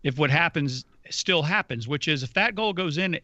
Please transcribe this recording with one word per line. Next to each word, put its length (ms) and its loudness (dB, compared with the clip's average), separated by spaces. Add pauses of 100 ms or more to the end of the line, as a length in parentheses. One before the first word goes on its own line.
if 160 0
what 100 4
happens 560 2 (240)
still 340 0
happens, 440 -2
which 200 -2
is 160 0
if 100 -8
that 220 2
goal 180 0
goes 240 -2
in 260 0